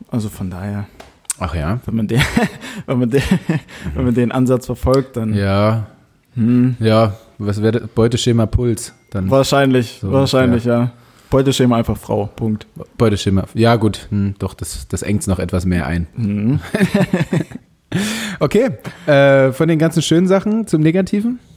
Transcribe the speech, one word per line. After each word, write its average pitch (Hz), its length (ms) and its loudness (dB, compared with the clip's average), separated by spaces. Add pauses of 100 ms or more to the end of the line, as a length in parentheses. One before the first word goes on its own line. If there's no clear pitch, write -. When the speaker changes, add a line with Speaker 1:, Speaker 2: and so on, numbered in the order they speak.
(100)
Speaker 1:
Also 107 180 -4
von 95 220 -8
daher. 101 340 -8 (540)
Speaker 2:
Ach 78 160 -6
ja? 87 320 -4
Speaker 1:
Wenn 131 100 -4
man 107 120 -2
den, 113 120 0 (340)
<laughs> - 320 -16
wenn 131 120 -2
man 123 100 0
den, 135 140 0
Speaker 2:
Mhm. 165 380 -2 (340)
Speaker 1:
wenn 131 100 -2
man 123 100 0
den 120 180 0
Ansatz 127 340 0
verfolgt, 131 500 -2
dann 110 160 -4
Speaker 2:
Ja. 101 540 0 (480)
Speaker 1:
Hm. 123 440 2
Speaker 2:
Ja, 110 360 4 (240)
was 101 240 -4
wäre 110 180 2
das? 110 80 -12
Beuteschema 117 560 2
Puls 120 480 -2 (160)
dann. 95 220 -4
Speaker 1:
Wahrscheinlich, 135 720 2
Speaker 2:
So 98 100 -4
Speaker 1:
wahrscheinlich, 131 540 2
Speaker 2:
ungefähr. 120 120 2
Speaker 1:
ja. 120 120 0 (380)
Beuteschema 131 480 4
einfach 113 200 -2
Frau, 104 300 -4 (100)
Punkt. 110 320 -4 (300)
Speaker 2:
Beuteschema, 98 540 0
ja 113 220 4
gut, 107 360 -2
hm, 101 280 -2
doch, - 160 -6
das, - 320 -12
das - 160 -8
engt's - 240 -2
noch 92 140 0
etwas 90 260 -2
mehr 87 200 0
ein. 82 200 -4 (100)
Speaker 1:
Mhm. 107 480 -2
<laughs> - 60 -16 (1700)
Speaker 2:
Okay, 202 300 2 (360)
äh, 139 460 6
von 160 160 0
den 165 100 2
ganzen 165 240 2
schönen 175 260 2
Sachen 208 380 0
zum 156 160 0
Negativen? 202 560 0 (180)